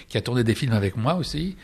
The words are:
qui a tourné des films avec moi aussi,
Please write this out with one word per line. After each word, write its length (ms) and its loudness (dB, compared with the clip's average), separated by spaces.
qui 100 -4
a 40 -2
tourné 240 0
des 100 4
films 180 0
avec 220 2
moi 200 0
aussi, 480 -4